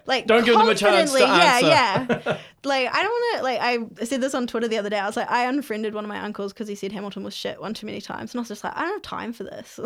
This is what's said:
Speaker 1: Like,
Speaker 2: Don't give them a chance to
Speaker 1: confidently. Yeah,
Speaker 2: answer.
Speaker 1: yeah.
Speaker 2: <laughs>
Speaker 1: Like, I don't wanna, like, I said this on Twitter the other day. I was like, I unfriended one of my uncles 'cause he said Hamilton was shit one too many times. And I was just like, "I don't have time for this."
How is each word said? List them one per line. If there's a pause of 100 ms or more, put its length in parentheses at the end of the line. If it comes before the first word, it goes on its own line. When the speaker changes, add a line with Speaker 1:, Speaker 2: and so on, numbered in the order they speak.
Speaker 1:
Like,
Speaker 2:
Don't
give
them
a
chance
to
Speaker 1:
confidently.
Yeah,
Speaker 2:
answer.
Speaker 1:
yeah.
Speaker 2:
<laughs>
Speaker 1:
Like,
I
don't
wanna,
like, (400)
I
said
this
on
Twitter
the
other
day.
I
was
like,
I
unfriended
one
of
my
uncles
'cause
he
said
Hamilton
was
shit
one
too
many
times.
And
I
was
just
like,
"I
don't
have
time
for
this."